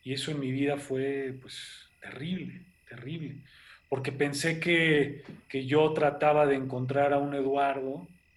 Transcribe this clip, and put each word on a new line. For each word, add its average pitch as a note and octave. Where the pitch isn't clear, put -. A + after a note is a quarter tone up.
Y B2+
eso C3+
en D3
mi C3
vida C#3+
fue, C3+
pues, -
terrible, D3+
terrible. C#3
Porque C3
pensé C#3+
que, D#3+
que C3+
yo D3+
trataba D3+
de C#3
encontrar C3
a C#3+
un C#3+
Eduardo C#3